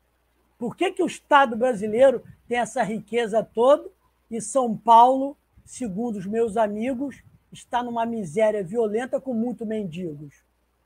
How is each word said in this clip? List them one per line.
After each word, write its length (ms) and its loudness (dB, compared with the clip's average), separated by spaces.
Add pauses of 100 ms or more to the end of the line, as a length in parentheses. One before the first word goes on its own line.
(580)
Por 180 -8
que 160 -2
que 120 -4
o 40 0
Estado 480 2
brasileiro 680 2 (240)
tem 100 -4
essa 260 -2
riqueza 600 -2
toda 460 2 (400)
e 120 -8
São 340 -2
Paulo, 600 6 (280)
segundo 520 -8
os 80 -10
meus 320 -2
amigos, 680 -2 (280)
está 300 -6
numa 240 -4
miséria 580 0
violenta 580 -2
com 120 -6
muito 320 -4
mendigos? 800 -8 (420)